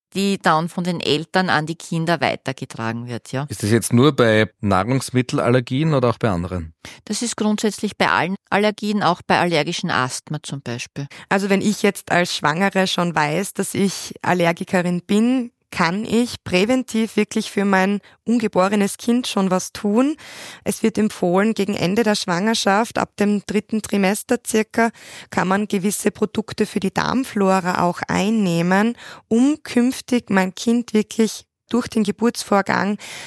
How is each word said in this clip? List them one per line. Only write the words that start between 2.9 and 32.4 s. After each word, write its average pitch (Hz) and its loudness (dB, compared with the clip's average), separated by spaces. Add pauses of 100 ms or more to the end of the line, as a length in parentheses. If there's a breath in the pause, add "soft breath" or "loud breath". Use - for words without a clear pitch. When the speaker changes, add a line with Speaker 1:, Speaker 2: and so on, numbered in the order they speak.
Speaker 1:
wird, 120 -12
ja. 135 -4
Speaker 2:
Ist - -8
das 104 0
jetzt 113 4
nur 139 6
bei 110 4 (100)
Nahrungsmittelallergien 123 0
oder 123 2
auch 113 -2
bei 117 0
anderen? 87 -4 (320 loud breath)
Speaker 1:
Das - -6
ist 233 -4
grundsätzlich 214 -2
bei 180 2
allen 143 2 (140)
Allergien, 208 0
auch 170 2
bei 170 2
allergischen 170 0
Asthma 131 -4
zum 139 -10
Beispiel. 123 -8 (220 loud breath)
Speaker 3:
Also 196 0
wenn 196 2
ich 208 0
jetzt - -2
als 175 2
Schwangere 185 0
schon 175 -2
weiß, 156 0
dass - -4
ich - -2
Allergikerin 175 0
bin, 240 2 (220)
kann 185 0
ich 233 -2
präventiv 220 0
wirklich 214 -2
für 196 -2
mein 196 2 (240 soft breath)
ungeborenes 202 0
Kind 240 0
schon 190 0
was 185 -2
tun. 247 0 (480 loud breath)
Es - -4
wird 220 0
empfohlen, 208 0
gegen 202 -2
Ende 202 0
der 214 2
Schwangerschaft, 208 0
ab - -4
dem 208 0
dritten 214 -2
Trimester 202 0
circa, 226 0 (380 loud breath)
kann 180 0
man 202 0
gewisse 202 0
Produkte - -4
für - -4
die 185 -2
Darmflora 190 0
auch 175 0
einnehmen, 190 2 (320 loud breath)
um 269 4
künftig 240 0
mein 190 0
Kind 233 -2
wirklich 214 0 (240)
durch 240 0
den 220 -2
Geburtsvorgang, 202 0 (300 loud breath)